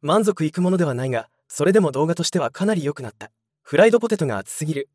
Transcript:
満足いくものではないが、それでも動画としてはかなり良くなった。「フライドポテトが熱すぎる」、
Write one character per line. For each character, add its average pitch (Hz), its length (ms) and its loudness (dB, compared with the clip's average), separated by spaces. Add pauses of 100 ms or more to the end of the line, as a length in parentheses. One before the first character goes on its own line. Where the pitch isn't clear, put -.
満 196 160 4
足 196 220 0
い 151 80 -2
く 180 80 -4
も 180 100 2
の 190 60 2
で 175 80 2
は 143 80 -2
な 123 120 -4
い 135 40 -2
が、 120 180 -4 (220)
そ - 160 -2
れ 185 80 4
で 214 80 6
も 160 100 2
動 135 140 0
画 170 100 -2
と 170 80 -4
し - 80 -4
て 185 80 -2
は 123 100 -2
か 185 160 -6
な 214 80 0
り 180 120 -2
良 143 80 -4
く 131 100 -12
な 113 60 -10
っ - 40 -20
た。 - 160 -18 (320)
「フ - 140 -8
ラ 190 120 8
イ 226 40 6
ド 233 80 4
ポ 226 80 -4
テ 220 80 0
ト 165 100 -2
が 113 120 -4
熱 - 160 -10
す - 100 -8
ぎ 156 100 -4
る」、 139 220 -8